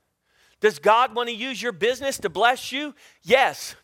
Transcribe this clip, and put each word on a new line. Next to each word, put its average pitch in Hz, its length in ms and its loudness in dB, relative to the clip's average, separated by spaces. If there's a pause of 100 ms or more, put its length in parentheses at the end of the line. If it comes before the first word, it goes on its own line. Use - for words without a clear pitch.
(600)
Does 202 180 2
God 220 380 4
want 240 120 -4
to 240 60 -6
use 233 260 -8
your 233 120 -4
business 240 460 -4
to 196 120 -4
bless 226 400 0
you? 285 240 -6 (300)
Yes. 190 600 2